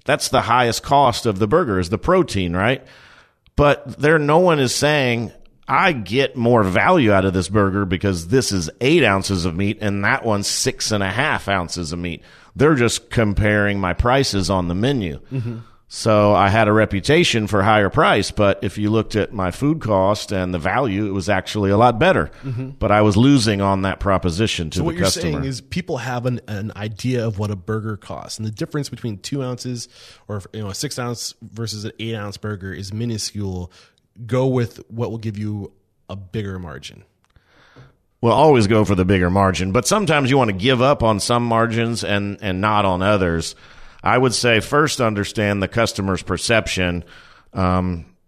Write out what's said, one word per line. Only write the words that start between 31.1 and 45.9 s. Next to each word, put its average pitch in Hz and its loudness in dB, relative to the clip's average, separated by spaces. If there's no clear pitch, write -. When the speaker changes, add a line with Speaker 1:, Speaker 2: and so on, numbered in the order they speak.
Speaker 2:
versus 107 -10
an 110 -8
eight 113 -6
ounce 104 -10
burger 98 -8
is 95 -12
minuscule. 104 -6
Go 127 0
with 123 -2
what 113 -6
will 113 -8
give 107 -8
you 104 -8
a 98 -10
bigger 98 -8
margin. 78 -14
Speaker 1:
We'll 117 4
always 131 6
go 107 4
for 101 2
the 90 4
bigger 92 4
margin, 92 2
but 123 2
sometimes 156 2
you 139 4
wanna 117 2
give 117 2
up 135 2
on 110 2
some 120 0
margins 117 0
and, 101 -4
and 95 -4
not 104 2
on 92 0
others. 92 0
I 110 2
would 127 2
say 117 2
first 147 0
understand 101 0
the 92 -2
customer's 98 -2